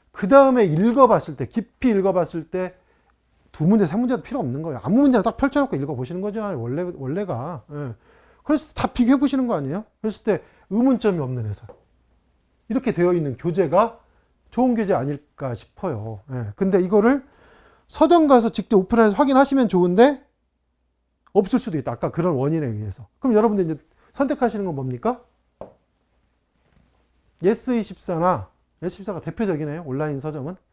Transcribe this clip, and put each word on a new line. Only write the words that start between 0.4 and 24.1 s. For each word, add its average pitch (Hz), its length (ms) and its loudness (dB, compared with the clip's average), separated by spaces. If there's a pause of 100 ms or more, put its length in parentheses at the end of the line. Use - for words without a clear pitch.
읽어봤을 196 680 2
때, 123 100 -6
깊이 - 420 -4
읽어봤을 180 640 0
때 180 240 -6 (760)
두 151 140 -2
문제, 208 180 4
세 160 120 -4
문제도 240 260 -2
필요 254 180 -8
없는 139 220 -6
거예요. 151 200 -8
아무 208 180 2
문제나 254 220 4
딱 226 140 -2
펼쳐놓고 277 400 -2
읽어보시는 139 460 -6
거잖아요. 202 380 -6
원래, 147 360 -6
원래가. 147 760 -8
예. 147 240 -10 (480)
그랬을 - 260 -2
때 - 60 -20
다 - 140 -2
비교해 247 320 2
보시는 262 260 -2
거 226 80 -4
아니에요? 151 300 -6 (160)
그랬을 214 240 -8
때 190 180 -2 (280)
의문점이 220 500 0
없는 123 260 -6
해설. - 220 -10 (1000)
이렇게 233 240 -2
되어 175 200 2
있는 147 240 -2
교재가 175 640 0 (500)
좋은 247 240 2
교재 208 200 0
아닐까 135 600 -6
싶어요. 110 680 -10 (120)
예. 113 240 -8
근데 190 240 2
이거를 214 440 2 (600)
서점 320 400 4
가서 240 220 6
직접 208 300 0
오픈해서 214 360 4
확인하시면 269 540 4
좋은데 190 560 4 (1120)
없을 202 240 2
수도 165 180 -4
있다. 127 160 -4
아까 139 180 -6
그런 165 240 -2
원인에 147 320 -2
의해서. 107 400 -8 (120)
그럼 240 180 0
여러분들 214 280 2
이제 160 140 -4 (340)